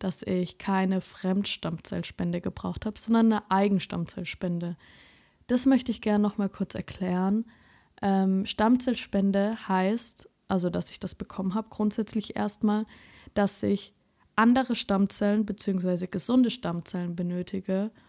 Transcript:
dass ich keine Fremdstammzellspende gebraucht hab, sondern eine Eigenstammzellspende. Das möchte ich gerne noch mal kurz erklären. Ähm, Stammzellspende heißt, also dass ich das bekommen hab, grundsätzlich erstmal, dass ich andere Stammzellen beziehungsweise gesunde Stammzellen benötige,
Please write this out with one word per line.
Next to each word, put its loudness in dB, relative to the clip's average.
dass -4
ich -2
keine 0
Fremdstammzellspende -4
gebraucht -6
hab, -8
sondern 4
eine -2
Eigenstammzellspende. -2
Das 2
möchte 4
ich -10
gerne 2
noch 0
mal 0
kurz -6
erklären. -2
Ähm, 2
Stammzellspende 0
heißt, 0
also 0
dass -4
ich -14
das -8
bekommen -6
hab, -4
grundsätzlich -2
erstmal, 0
dass 0
ich -2
andere 4
Stammzellen 2
beziehungsweise -2
gesunde 2
Stammzellen -6
benötige, -4